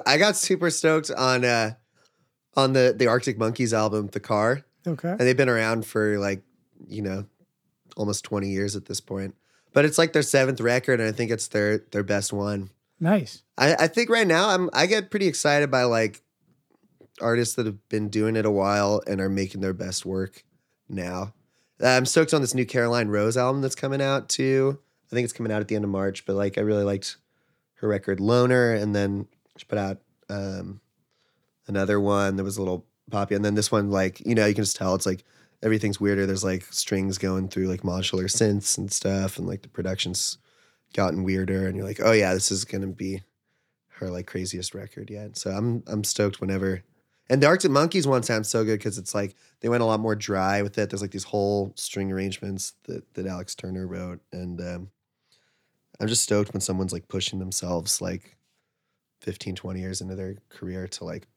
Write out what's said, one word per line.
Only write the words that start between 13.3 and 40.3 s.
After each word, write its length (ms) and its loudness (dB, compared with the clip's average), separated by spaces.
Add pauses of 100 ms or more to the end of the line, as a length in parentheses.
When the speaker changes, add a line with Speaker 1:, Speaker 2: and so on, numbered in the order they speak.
Speaker 1:
I, 180 4
I 120 4
think 220 0
right 180 4
now 220 4
I'm, 220 2
I 140 4
get 260 0
pretty 160 2
excited 440 2
by, 120 2
like, 380 2 (1000)
artists 340 0
that 100 -2
have 240 -8
been 200 -2
doing 260 0
it 100 2
a 60 4
while 560 2
and 140 -2
are 80 0
making 320 -2
their 120 -2
best 320 -6
work 380 -6 (460)
now. 440 -6 (480)
Uh, 60 4
I'm 180 4
stoked 280 2
on 80 4
this 120 -4
new 120 0
Caroline 440 0
Rose 280 2
album 240 0
that's 140 -4
coming 260 -4
out 280 -2
too. 500 2 (320)
I 40 -4
think 100 0
it's 80 -6
coming 180 -4
out 100 0
at 60 -6
the 80 -2
end 100 0
of 60 -2
March, 340 -2
but, 100 -2
like, 220 -2
I 40 0
really 220 2
liked 340 -4 (580)
her 120 -4
record 320 -2
Loner, 540 4
and 220 0
then 320 0 (300)
she 80 -20
put 120 -4
out, 200 -4 (320)
um, 500 -8 (880)
another 320 2
one 380 2
that 60 -2
was 140 -6
a 40 -4
little 240 -4 (260)
poppy, 240 0
and 100 0
then 100 2
this 160 0
one, 200 2
like, 340 0
you 80 2
know, 120 6
you 100 4
can 80 0
just 120 -2
tell 200 0
it's, 100 -2
like, 180 -2 (380)
everything's 380 0
weirder. 260 2
There's, 180 -2
like, 280 -2
strings 480 -2
going 300 -2
through, 180 -2
like, 140 -4
modular 440 -2
synths 520 2
and 140 -6
stuff, 460 -2
and, 100 -6
like, 140 -6
the 80 -20
production's 680 -4 (560)